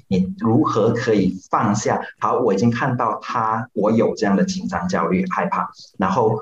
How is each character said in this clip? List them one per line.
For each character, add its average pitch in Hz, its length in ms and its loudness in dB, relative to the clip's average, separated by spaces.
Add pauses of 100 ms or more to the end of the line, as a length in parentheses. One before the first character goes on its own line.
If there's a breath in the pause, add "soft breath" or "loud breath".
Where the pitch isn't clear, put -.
你 92 320 0
如 113 240 2
何 110 280 2
可 - 220 0
以 92 240 2 (140)
放 120 240 0
下。 117 240 0 (200 loud breath)
好， 117 200 0
我 113 140 2
已 98 40 0
经 117 140 4
看 127 240 0
到 113 260 -2
它， 113 520 -4
我 107 180 0
有 113 240 2
这 104 100 -2
样 101 80 2
的 92 120 4
紧 - 200 -4
张、 87 220 -4
焦 87 200 0
虑、 90 220 2
害 90 180 -2
怕， - 220 -2 (280 loud breath)
然 95 120 0
后 113 320 2